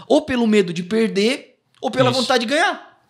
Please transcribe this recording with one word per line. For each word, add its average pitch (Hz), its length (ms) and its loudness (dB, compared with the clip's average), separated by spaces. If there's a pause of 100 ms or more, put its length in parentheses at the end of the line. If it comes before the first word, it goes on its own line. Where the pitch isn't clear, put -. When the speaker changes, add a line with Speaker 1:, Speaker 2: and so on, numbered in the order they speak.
Speaker 1:
ou 294 140 4
pelo 247 240 -2
medo 202 280 2
de 175 100 -6
perder 214 720 -2 (260)
ou 262 80 -4
pela 254 220 2
Speaker 2:
Isso. 262 80 -2
Speaker 1:
vontade 240 260 0
de 214 40 -6
ganhar. 330 500 -4 (100)